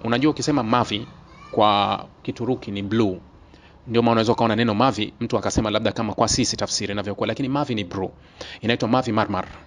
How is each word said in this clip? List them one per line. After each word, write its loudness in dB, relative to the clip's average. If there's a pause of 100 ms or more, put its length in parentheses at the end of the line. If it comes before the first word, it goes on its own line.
Unajua 2
ukisema 0
Mavi 0 (440)
kwa 2 (180)
Kituruki -6
ni -6
blue. 0 (680)
Ndio 2
maana 6
unaweza 4
ukaona 2
neno 2
Mavi, 0
mtu -2
akasema -2
labda 0
kama -4
kwa 2
sisi 0
tafsiri -4
inavyokuwa, -4
lakini -4
Mavi -2
ni -2
blue. -6 (500)
Inaitwa 0
Mavi 2
Marmar, 0 (200)